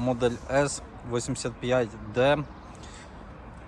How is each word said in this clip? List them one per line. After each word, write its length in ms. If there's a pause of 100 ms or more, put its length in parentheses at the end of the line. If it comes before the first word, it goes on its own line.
Model 280 (200)
S 280 (320)
вісімдесят 400
п'ять 360 (260)
Д. 220 (1300)